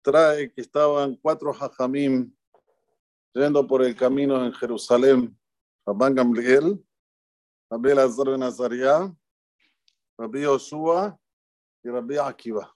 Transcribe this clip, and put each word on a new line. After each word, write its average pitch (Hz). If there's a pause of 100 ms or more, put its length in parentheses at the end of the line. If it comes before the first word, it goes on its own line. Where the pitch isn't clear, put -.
trae 147
que -
estaban 143
cuatro 156
hajamim 131 (1000)
yendo 143
por 131
el 123
camino 135
en 120
Jerusalén, 123 (480)
Rabban 117
Gamliel, 127 (880)
Rabbi 120
Elazar 135
ben 131
Azariah, 127 (1040)
Rabbi 113
Yoshua 156 (640)
y 120
Rabbi 123
Akiva. 120